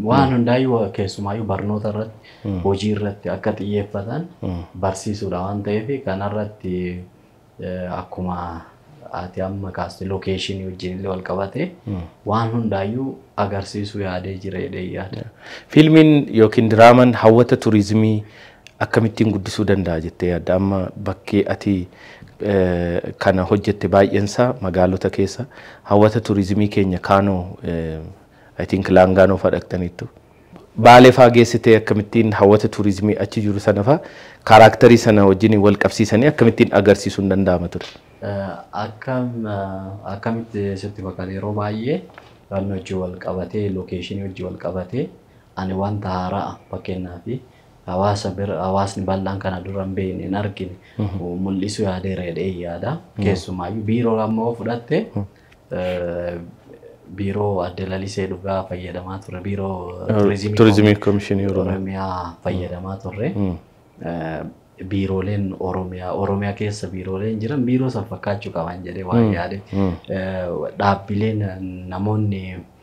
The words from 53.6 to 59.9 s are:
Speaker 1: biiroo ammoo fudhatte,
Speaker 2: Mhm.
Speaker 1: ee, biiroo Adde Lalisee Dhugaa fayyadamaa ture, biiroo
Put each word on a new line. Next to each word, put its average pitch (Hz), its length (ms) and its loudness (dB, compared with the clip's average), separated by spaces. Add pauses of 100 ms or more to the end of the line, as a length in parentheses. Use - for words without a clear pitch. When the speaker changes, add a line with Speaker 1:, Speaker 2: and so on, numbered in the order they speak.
Speaker 1:
biiroo 113 360 0
ammoo 110 340 -2
fudhatte, 120 600 -4
Speaker 2:
Mhm. 104 80 -4 (500)
Speaker 1:
ee, 87 640 -6 (800)
biiroo 98 460 -2
Adde 92 240 -8
Lalisee 95 400 -6
Dhugaa 95 420 -6
fayyadamaa 90 500 -10
ture, 92 220 -14
biiroo 95 680 -8